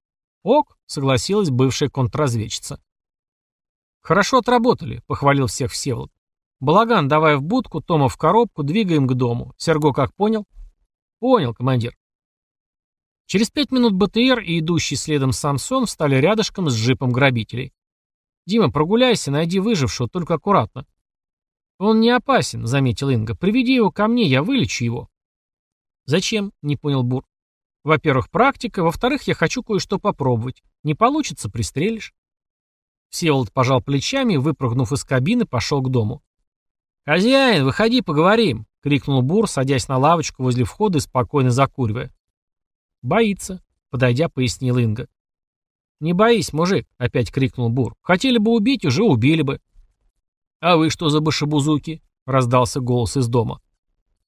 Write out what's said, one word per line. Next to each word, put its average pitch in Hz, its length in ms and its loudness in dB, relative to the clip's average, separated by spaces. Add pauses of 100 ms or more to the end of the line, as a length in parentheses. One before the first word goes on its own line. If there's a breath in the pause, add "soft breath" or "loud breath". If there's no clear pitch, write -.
(440)
"Ок", — - 420 0
согласилась 151 640 0
бывшая 131 400 2
контрразведчица. 127 920 -4 (1200)
"Хорошо 190 360 0
отработали", — 214 680 -2
похвалил 139 400 0
всех - 240 -6
Всеволод. 131 400 -8 (480)
"Балаган 190 480 2
давай 151 280 4
в 139 80 -2
будку, 175 380 -4
Тома 147 260 2
в - 100 -4
коробку, 190 460 0
двигаем 156 440 0
к 127 60 0
дому. 123 440 -4
Серго 151 340 0
как 127 240 -2
понял?" 214 300 -2 (720)
"Понял, 214 340 2
командир". 120 440 -2 (1300)
Через 208 220 0
пять - 220 -4
минут 240 220 2
Б 190 140 2
Т 233 200 2
Р 254 120 2
и 175 200 -4
идущий 160 360 -2
следом 135 360 -2
Самсон 151 540 -2
встали 147 300 -2
рядышком 180 540 0
с 123 60 0
джипом 123 360 0
грабителей. 127 640 -2 (720)
"Дима, 185 260 2
прогуляйся, 202 600 2
найди 165 280 0
выжившего, 165 480 -2
только 170 280 -4
аккуратно". 143 500 -2 (920)
"Он 220 200 2
не 226 120 4
опасен", — 214 560 -2
заметила 135 420 0
Инга. 110 260 -2
"Приведи 226 380 0
его 226 180 2
ко 208 160 -2
мне, 233 180 2
я 131 180 2
вылечу 196 420 -2
его". 117 240 -6 (960)
"Зачем?" — 202 560 -2
не 147 160 -4
понял 139 260 -2
Бур. 123 220 -4 (580)
"Во-первых, 147 460 0
практика, 233 540 -2
во-вторых, 254 400 -2
я 180 100 -2
хочу 165 280 -4
кое-что 196 380 -4
попробовать. 127 640 -4 (200)
Не 151 100 -2
получится, 240 560 -2
пристрелишь". 165 640 -6 (960)
Всеволод 135 420 0
пожал 131 300 2
плечами 220 520 -2
и, 156 40 2
выпрыгнув 127 540 -2
из 143 120 -4
кабины, 175 420 0
пошел 135 360 -2
к 131 80 -2
дому. 117 340 -2 (800)
"Хозяин, 214 600 2
выходи, 226 360 2
поговорим!" — 165 640 2 (140)
крикнул 139 400 0
Бур, 185 280 0
садясь 131 380 -2
на 135 100 -2
лавочку 143 460 0
возле 127 200 0
входа 185 360 0
и - 20 0
спокойно 127 500 0
закуривая. 127 600 -2 (880)
"Боится", — 190 600 -2 (280)
подойдя, 127 380 2
пояснила 127 500 -2
Инга. 113 280 -2 (920)
"Не 160 140 -2
боись, 214 400 2
мужик!" — 170 340 0 (100)
опять 123 340 -2
крикнул 127 380 -2
Бур. 120 320 -2
"Хотели 240 360 0
бы 220 140 2
убить, 233 340 0
уже 147 180 2
убили 151 400 4
бы!" 139 160 -4 (1000)
"А 170 180 2
вы 156 120 2
что 160 200 -2
за 151 100 2
башебузуки?" — 151 840 -2 (240)
раздался 127 540 0
голос 123 380 -2
из 127 100 0
дома. 120 340 -2 (680)